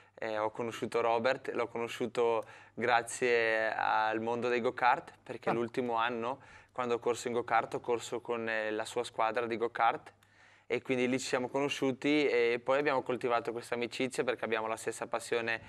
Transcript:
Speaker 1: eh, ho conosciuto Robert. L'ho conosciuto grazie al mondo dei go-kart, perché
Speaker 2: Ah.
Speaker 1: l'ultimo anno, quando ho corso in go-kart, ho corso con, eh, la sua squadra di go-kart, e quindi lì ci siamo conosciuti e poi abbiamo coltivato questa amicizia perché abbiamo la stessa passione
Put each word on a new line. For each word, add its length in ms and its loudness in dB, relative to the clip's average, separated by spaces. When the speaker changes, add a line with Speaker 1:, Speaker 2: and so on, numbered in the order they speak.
Speaker 1:
eh, 240 -4
ho 140 0
conosciuto 500 -2
Robert. 520 2
L'ho 140 0
conosciuto 800 0
grazie 1000 2
al 460 0
mondo 260 -2
dei 140 2
go-kart, 500 0
perché 260 -6
Speaker 2:
Ah. 40 2
Speaker 1:
l'ultimo 420 -2
anno, 440 -2
quando 220 -2
ho 60 2
corso 300 -2
in 40 -2
go-kart, 400 2
ho 60 -4
corso 420 -2
con, 260 -4
eh, 220 -2
la 160 -2
sua 180 -4
squadra 440 -2
di 100 -2
go-kart, 560 0
e 120 0
quindi 260 2
lì 100 2
ci 100 -4
siamo 200 0
conosciuti 800 2
e 340 4
poi 160 2
abbiamo 240 2
coltivato 520 0
questa 220 -6
amicizia 500 -2
perché 180 -2
abbiamo 240 0
la 80 -2
stessa 320 -6
passione 600 -2